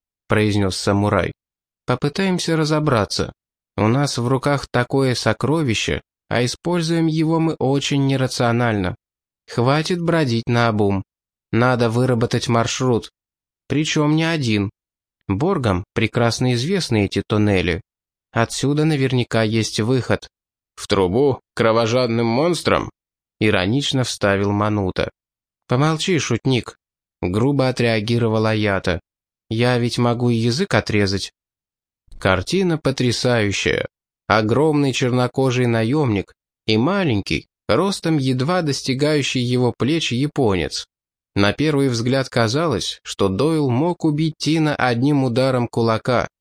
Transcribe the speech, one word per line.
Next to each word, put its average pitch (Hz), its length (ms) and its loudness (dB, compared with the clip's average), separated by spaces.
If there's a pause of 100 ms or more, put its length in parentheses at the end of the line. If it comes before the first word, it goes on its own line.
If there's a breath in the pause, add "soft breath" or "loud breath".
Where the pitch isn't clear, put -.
(280)
произнёс 104 500 2
самурай. 101 560 0 (520)
«Попытаемся 165 680 -2
разобраться. 151 800 0 (420)
У 104 120 2
нас 135 300 0
в 120 100 -2
руках 135 400 0
такое 127 480 0
сокровище, 120 840 -2 (280)
а 120 160 0
используем 165 640 -2
его 160 320 0
мы 160 160 0
очень 139 500 0
нерационально. 120 920 0 (540)
Хватит 156 520 0
бродить 147 460 0
наобум. 107 560 2 (480)
Надо 120 380 2
выработать 120 580 0
маршрут. 117 640 0 (560)
Причём 151 480 0
не 160 80 2
один. 117 460 0 (580)
Боргам 113 560 0 (100)
прекрасно 120 600 0
известны 120 520 -2
эти 98 200 -4
тоннели. 95 560 0 (500)
Отсюда 143 540 0
наверняка 127 580 0
есть 110 360 -2
выход». 113 480 -2 (480)
«В - 120 -14
трубу? 104 520 2 (160)
Кровожадным 117 720 0
монстрам?» 120 640 0 (500)
иронично 110 640 0
вставил 101 480 0
Манута. 104 600 -2 (560)
«Помолчи, 156 500 0
шутник», 123 600 -2 (440)
грубо 127 480 0
отреагировал 113 760 0
Аята. 101 540 0 (500)
«Я 120 280 0
ведь 120 200 -2
могу 120 320 0
и 117 60 2
язык 120 380 0
отрезать». 101 580 0 (880)
Картина 156 580 0
потрясающая. 120 1120 0 (400)
Огромный 131 680 2
чернокожий 123 720 0
наёмник 113 640 0 (320)
и 110 120 2
маленький, 127 720 0 (200)
ростом 160 500 0
едва 131 440 0
достигающий 139 800 -2
его 123 360 0
плеч 151 340 -2
японец. 117 760 0 (500)
На 101 160 2
первый 139 380 0
взгляд 127 400 0
казалось, 123 760 -2
что - 240 -2
Дойл 139 420 0
мог 160 360 0
убить 156 320 0
Тина 156 380 0
одним 131 480 2
ударом 123 440 0
кулака. 113 600 0 (140)